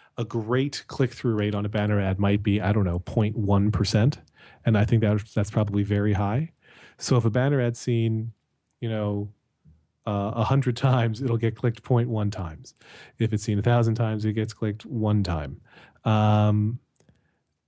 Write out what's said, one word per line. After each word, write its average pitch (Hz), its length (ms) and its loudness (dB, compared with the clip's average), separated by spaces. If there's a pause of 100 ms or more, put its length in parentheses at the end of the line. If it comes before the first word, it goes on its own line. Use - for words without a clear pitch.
(200)
a 117 60 -2
great 123 600 -4
click-through 120 480 -2
rate 104 180 0
on 101 120 -2
a 104 40 -4
banner 104 320 0
ad 95 180 -2
might 101 220 2
be, 101 180 2
I 95 120 0
don't 104 140 2
know, 87 140 0
point 104 380 -2
one 101 340 2
percent. 110 460 2 (480)
And 110 120 2
I 101 60 4
think 113 180 2
that, 104 220 0 (120)
that's 101 160 -2
probably 104 320 0
very 101 300 0
high. 104 380 -2 (460)
So - 200 0
if 110 80 2
a 113 40 4
banner 131 320 0
ad's 120 180 -2
seen, 113 540 -2 (480)
you 117 80 -6
know, 104 400 -4 (800)
uh, 104 280 -2
a 113 80 0
hundred 127 340 2
<laughs> - 0 -
times, 120 440 2
it'll 120 160 0
get 113 180 0
clicked - 280 -4
point 123 260 0
one 107 220 -2
times. 82 420 -10 (460)
If 107 120 0
it's 104 120 -2
seen 104 160 0
a - 20 -2
thousand 117 340 2
times, 110 300 -2
it 107 80 0
gets 110 200 -4
clicked 107 320 -6
one 107 380 0
time. 78 380 -4 (420)
Um, 107 760 2 (880)